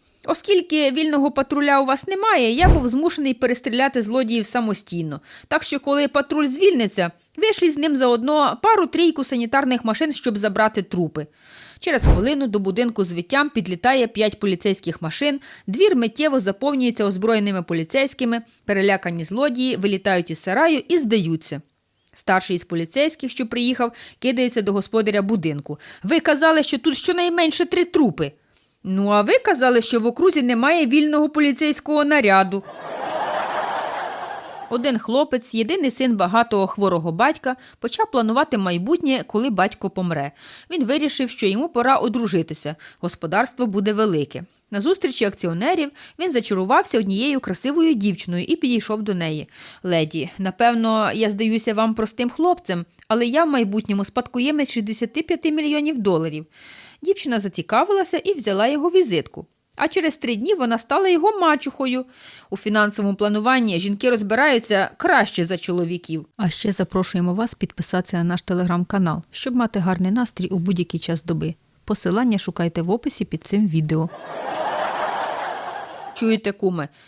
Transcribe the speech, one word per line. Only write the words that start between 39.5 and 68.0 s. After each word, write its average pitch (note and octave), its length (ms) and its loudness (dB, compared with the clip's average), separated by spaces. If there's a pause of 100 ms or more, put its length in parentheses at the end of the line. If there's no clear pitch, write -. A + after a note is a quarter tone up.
помре. D#3+ 420 -2 (400)
Він D#4+ 140 0
вирішив, C#4 440 0
що - 180 -2
йому A#3+ 220 0
пора B3 280 2
одружитися, F3+ 800 -2 (240)
господарство G3 640 -2
буде G#3 280 0
велике. F3 500 0 (280)
На G3+ 100 -4
зустрічі D4+ 440 0
акціонерів A3+ 680 -2 (280)
він F4 120 0
зачарувався A3+ 680 0
однією A3+ 400 0
красивою D4+ 540 0
дівчиною F3+ 500 -2
і E4 120 0
підійшов A3 460 -2
до G#3 120 -4
неї. D#3+ 360 -4 (340)
"Леді, E3 540 -2
напевно, A3 760 0
я A3 160 0
здаюся A3 440 0
вам A3 200 0
простим A3+ 360 -4
хлопцем, D#4 560 -2 (220)
але A#3+ 180 2
я C#4+ 180 2
в D#4+ 60 2
майбутньому G#3 560 0
спадкоємець C4 680 -2
шістдесяти A3+ 500 -4
п'яти E4 300 -2
мільйонів D4+ 460 0
доларів". D#3+ 480 0 (560)
Дівчина D4 380 0
зацікавилася D#4+ 800 0
і G4 160 -2
взяла G#3+ 340 0
його D4 220 0
візитку. A#3+ 560 0 (300)
А D#4 120 -2
через D#4+ 300 -2
три A#3 180 -4
дні C#4+ 180 0
вона A#3 240 0
стала F#4 320 0
його F#4 300 2
мачухою. C4 640 0 (440)
У F#3+ 80 -8
фінансовому G#3 580 0
плануванні G#3+ 640 2
жінки G3+ 300 0
розбираються A3+ 880 2
краще B3 480 2
за F3 120 -4
чоловіків. E3+ 680 -4 (120)
А F#3+ 120 0
ще G#3 220 -2
запрошуємо F3+ 600 0
вас A3+ 200 -2
підписатися - 640 -4